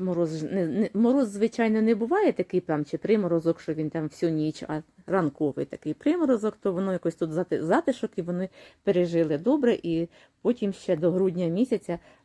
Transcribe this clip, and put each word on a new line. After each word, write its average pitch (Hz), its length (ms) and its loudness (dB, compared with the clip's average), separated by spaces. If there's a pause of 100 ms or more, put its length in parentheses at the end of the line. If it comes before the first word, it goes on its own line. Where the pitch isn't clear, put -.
мороз 170 360 0
ж 156 100 -6
не, 185 200 -2
не, 190 280 0
мороз, 240 340 4
звичайно, 220 540 0
не 226 120 4
буває 330 380 2
такий 180 280 -2
прям, 151 240 -2
чи - 140 -6
приморозок, 170 600 2
що 160 140 -6
він 156 160 -4
там 156 180 -4
всю 165 240 -2
ніч, 156 300 -2
а 156 200 -6 (240)
ранковий 147 600 -2
такий - 280 -8
приморозок, 262 640 0
то 196 160 -2
воно 190 200 0
якось 170 220 -2
тут 160 180 -4
зати-, 160 300 -2
затишок, 226 540 0
і 185 60 -4
вони 180 260 -6 (340)
пережили 170 560 2
добре, 240 440 2
і 165 260 -2 (340)
потім 202 300 -2
ще - 240 -2
до 165 160 2
грудня 180 340 0
місяця 175 520 -2 (260)